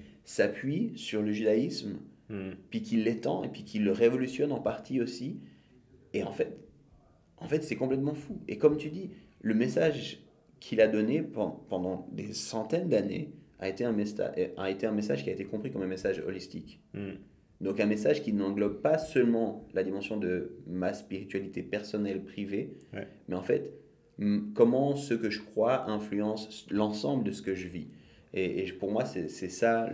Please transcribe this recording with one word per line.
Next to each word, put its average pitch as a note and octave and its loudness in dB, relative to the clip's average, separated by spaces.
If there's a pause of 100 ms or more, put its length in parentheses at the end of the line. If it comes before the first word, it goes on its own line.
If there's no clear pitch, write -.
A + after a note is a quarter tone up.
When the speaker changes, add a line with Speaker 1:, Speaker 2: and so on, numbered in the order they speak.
(240)
Speaker 1:
s'appuie C#3+ 0
sur - -2
le G#2 0
judaïsme, G#2+ 2 (320)
Speaker 2:
Hmm. F#2+ -6 (180)
Speaker 1:
puis A2 -4
qui A2+ 0
l'étend, A2+ 0
et - -6
puis - -12
qui - -4
le G2+ 4
révolutionne C3 4
en B2 0
partie A#2+ -2
aussi. B2+ -6 (760)
Et - 0
en G2 -4
fait, - -2 (800)
en - -10
fait, D3+ 0
c'est A2+ -4
complètement C3+ 0
fou. - -10 (100)
Et - -4
comme D3+ 8
tu D3+ -6
dis, F3+ -8 (320)
le A2 2
message C3 2 (360)
qu'il A2 0
a G#2+ 10
donné G#2+ 2
pen-, G2+ -2 (160)
pendant F#2 -2
des G#2 -6
centaines D#3+ -2
d'années G2 2 (280)
a F#2+ -4
été A#2+ -2
un A#2+ 2
mesta-, G#2 0 (240)
a F#2+ -2
été G2 -2
un G#2+ 0
message G#2+ 0
qui - -4
a F#2 0
été G2 -6
compris G#2+ -6
comme G2 -4
un F#2 -2
message F#2 0
holistique. F2+ -8 (140)
Speaker 2:
Hmm. G2+ -6 (480)
Speaker 1:
Donc G2 0
un G#2 4
message G#2+ 2
qui A2+ -2
n'englobe G2+ 0
pas D#3 4
seulement A#2 2
la F#2 2
dimension G2+ -4
de F2+ -2 (100)
ma F2+ 0
spiritualité F#2+ -6
personnelle, G2+ -2
privée, G2+ -4 (200)
Speaker 2:
Ouais. - -8 (200)
Speaker 1:
mais F2+ -2
en F#2 -2
fait, - 2 (460)
m-, G#2 2
comment C3 6
ce C#3 -2
que A2 0
je G#2 -2
crois A#2 2
influence G#2 -2
l'ensemble G#2+ 2
de G2+ 0
ce - -6
que F#2+ -2
je F2+ -4
vis. E2+ -8 (480)
Et, F#2 0
et F#2+ -2
je, - -8
pour G2 -2
moi, A#2 2
c'est, F2 -4
c'est F#2 -6
ça, A2+ 2